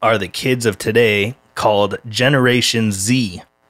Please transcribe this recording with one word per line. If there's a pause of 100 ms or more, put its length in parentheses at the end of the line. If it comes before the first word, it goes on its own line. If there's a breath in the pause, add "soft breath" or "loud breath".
are
the
kids
of
today (180)
called (120)
Generation
Z? (280)